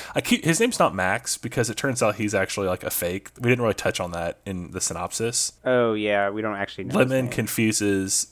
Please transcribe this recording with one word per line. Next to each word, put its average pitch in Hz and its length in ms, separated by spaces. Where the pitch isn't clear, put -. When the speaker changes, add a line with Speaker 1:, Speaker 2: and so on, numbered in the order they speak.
Speaker 1:
I - 60
keep, - 220
his 160 160
name's 240 200
not 120 160
Max 95 420
because 117 320
it 110 80
turns 135 240
out 110 140
he's 104 180
actually, 98 340
like, 92 160
a - 60
fake. 90 480
We 120 120
didn't 123 120
really 110 140
touch - 240
on 87 140
that 85 340
in 90 240
the 92 100
synopsis. 90 720
Speaker 2:
Oh, 120 300
yeah, 104 380
we 107 100
don't 107 140
actually 98 300
know 127 120
his 127 120
Speaker 1:
Lemon 131 160
Speaker 2:
name. 123 80
Speaker 1:
confuses 104 1000